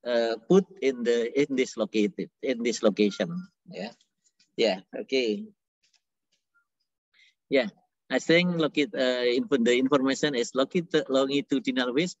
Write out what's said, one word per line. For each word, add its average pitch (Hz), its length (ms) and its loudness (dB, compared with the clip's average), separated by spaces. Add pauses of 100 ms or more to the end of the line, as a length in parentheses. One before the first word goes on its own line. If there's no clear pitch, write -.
uh, 117 300 0 (120)
put 190 160 6 (160)
in 127 220 -2
the, 117 260 0 (120)
in 139 160 0
this 127 200 -2
located, 104 540 -2 (120)
in 117 200 -2
this 117 200 -2
location. 95 680 0 (200)
Yeah, 90 240 -12 (640)
yeah, 101 240 0 (200)
okay. 123 440 -2 (2000)
Yeah, 123 180 2 (420)
I 131 80 0
think 175 380 2
look 156 220 0
at, 135 160 -2
uh, 127 340 0
input, 120 340 0
the 123 160 4
information 135 560 0
is 117 200 -4
located 151 560 0
longitudinal 135 840 0
waves 165 280 -2